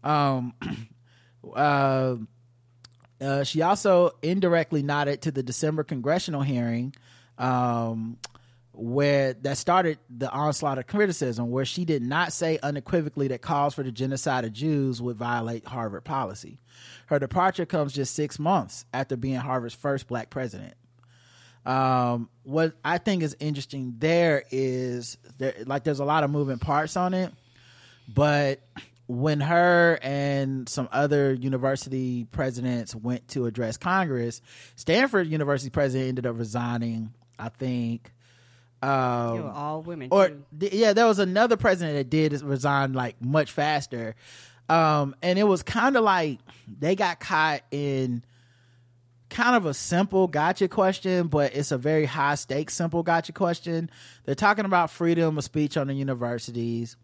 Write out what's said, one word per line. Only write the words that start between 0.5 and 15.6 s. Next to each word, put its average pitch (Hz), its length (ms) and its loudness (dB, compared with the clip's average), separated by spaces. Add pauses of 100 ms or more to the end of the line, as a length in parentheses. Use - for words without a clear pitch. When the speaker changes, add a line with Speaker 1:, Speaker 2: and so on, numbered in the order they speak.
Speaker 1:
<clears throat> - 920 -14
uh, 135 600 2 (1040)
uh, 139 220 0
she 156 180 -2
also 180 480 6 (100)
indirectly 170 600 2
nodded 143 400 -2
to 160 80 -2
the 135 120 -2
December 151 400 -2
congressional 143 600 -2
hearing, 123 520 -2 (440)
um, 117 800 -2 (560)
where 135 600 0
that 143 240 -4
started 175 400 2 (100)
the 123 220 -6
onslaught 143 480 -2
of 123 80 -8
criticism, 131 640 0
where 131 140 0
she 175 200 -6
did 151 180 0
not 160 300 -2
say 160 300 0
unequivocally 147 680 -2
that 127 140 -6
calls 147 320 0
for 143 80 -6
the 131 100 -6
genocide 131 520 -2
of 113 80 -6
Jews 135 480 0
would 120 160 -4
violate 117 500 -4